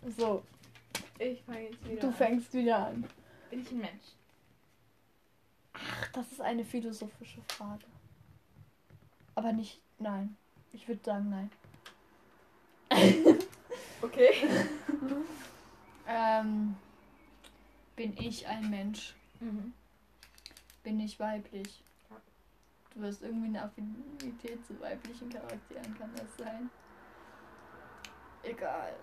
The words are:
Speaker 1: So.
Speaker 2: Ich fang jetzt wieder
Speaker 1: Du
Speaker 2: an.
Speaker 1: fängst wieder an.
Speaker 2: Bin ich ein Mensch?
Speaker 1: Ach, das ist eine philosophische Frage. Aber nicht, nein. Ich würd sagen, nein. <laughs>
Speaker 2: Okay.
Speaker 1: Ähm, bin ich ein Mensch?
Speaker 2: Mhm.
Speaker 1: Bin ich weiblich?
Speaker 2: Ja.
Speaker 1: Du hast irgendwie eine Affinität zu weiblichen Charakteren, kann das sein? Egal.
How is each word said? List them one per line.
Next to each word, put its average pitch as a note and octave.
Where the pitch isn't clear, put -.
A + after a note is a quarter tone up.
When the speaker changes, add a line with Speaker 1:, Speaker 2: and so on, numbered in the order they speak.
Speaker 1:
So. A3
Speaker 2:
Ich B3
fang A3+
jetzt A3+
wieder A3+
Speaker 1:
Du C#4+
Speaker 2:
an. A#3+
Speaker 1:
fängst A#3+
wieder A#3
an. A#3
Speaker 2:
Bin B3
ich -
ein B3
Mensch? G3
Speaker 1:
Ach, -
das B3
ist -
eine A#3
philosophische A3+
Frage. G#3
Aber A3+
nicht, A3
nein. G#3
Ich -
würd A3+
sagen, G3+
nein. G3
<laughs> A#3+
Speaker 2:
Okay. B3
Speaker 1:
Ähm, G#3+
bin A3
ich A#3
ein G#3+
Mensch? G#3
Speaker 2:
Mhm. A3
Speaker 1:
Bin G#3+
ich G#3+
weiblich? G#3
Speaker 2:
Ja. G#3+
Speaker 1:
Du G#3+
hast G3+
irgendwie A3+
eine G#3+
Affinität A#3
zu G#3
weiblichen A#3+
Charakteren, G#3+
kann A3
das A3
sein? A#3
Egal. E3